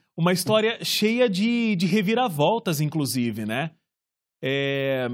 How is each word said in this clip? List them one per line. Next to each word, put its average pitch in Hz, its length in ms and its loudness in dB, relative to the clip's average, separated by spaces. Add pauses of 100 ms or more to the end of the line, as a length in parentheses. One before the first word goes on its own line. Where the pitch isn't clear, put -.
(180)
Uma 175 160 2
história 214 500 0
cheia 226 460 2
de, 220 480 0
de 170 80 0
reviravoltas, 190 960 0
inclusive, 123 640 -2
né? 131 260 -4 (720)
É, 135 720 -2